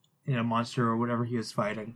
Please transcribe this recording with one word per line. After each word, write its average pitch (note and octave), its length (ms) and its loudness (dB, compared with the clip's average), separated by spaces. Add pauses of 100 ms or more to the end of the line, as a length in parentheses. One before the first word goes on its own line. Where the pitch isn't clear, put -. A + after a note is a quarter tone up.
(260)
you C3+ 100 2
know, A#2 60 2
monster A#2 460 2
or A2+ 80 2
whatever A#2+ 280 0
he A#2+ 120 -2
is A2 160 -4
fighting. G#2+ 440 -2